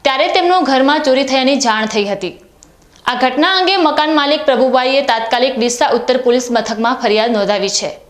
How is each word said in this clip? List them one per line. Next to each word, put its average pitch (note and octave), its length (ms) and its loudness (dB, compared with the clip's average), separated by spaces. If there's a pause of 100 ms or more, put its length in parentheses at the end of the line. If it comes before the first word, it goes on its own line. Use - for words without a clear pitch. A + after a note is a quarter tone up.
ત્યારે C#4 260 0
તેમનો F4+ 340 2
ઘરમાં C4+ 380 2
ચોરી C4+ 240 2
થયાની C4+ 320 0
જાણ A3 300 0
થઈ G#3+ 200 -2
હતી. F#3+ 340 -8 (680)
આ B3 100 -2
ઘટના D4 420 0
અંગે F#4 200 2
મકાન D4+ 380 0
માલિક D4 300 0
પ્રભુભાઈએ C4 560 2
તાત્કાલિક B3 560 0
ડીસા A#3+ 320 0
ઉત્તર B3 280 0
પોલીસ B3 340 0
મથકમાં A3+ 440 -2
ફરિયાદ A3 360 0
નોંધાવી G3+ 380 -2
છે. - 280 -6 (120)